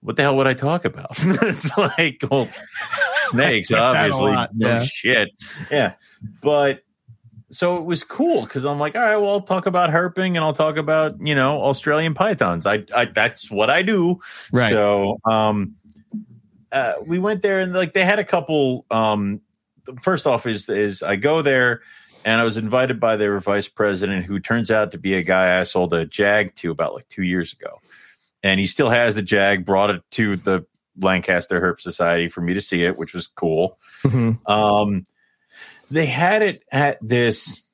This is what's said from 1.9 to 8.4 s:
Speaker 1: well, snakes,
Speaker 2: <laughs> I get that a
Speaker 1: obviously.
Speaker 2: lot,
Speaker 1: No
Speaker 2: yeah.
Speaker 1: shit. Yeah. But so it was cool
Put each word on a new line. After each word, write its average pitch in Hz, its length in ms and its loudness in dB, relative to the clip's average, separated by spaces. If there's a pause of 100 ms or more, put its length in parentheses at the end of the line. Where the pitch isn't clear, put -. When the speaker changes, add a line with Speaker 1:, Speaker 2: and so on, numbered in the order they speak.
Speaker 1:
well, 135 180 0 (800)
snakes, 117 420 0
Speaker 2:
<laughs> - 20 0
I - 20 0
get 110 40 2
that - 0 -
a 123 200 2 (160)
Speaker 1:
obviously. 131 180 0
Speaker 2:
lot, 120 220 -2
Speaker 1:
No 110 140 0
Speaker 2:
yeah. 117 160 2
Speaker 1:
shit. 117 440 0 (420)
Yeah. 123 220 2 (500)
But 143 380 2 (720)
so 175 260 -2
it 170 80 -6
was 170 200 -4
cool 302 420 -2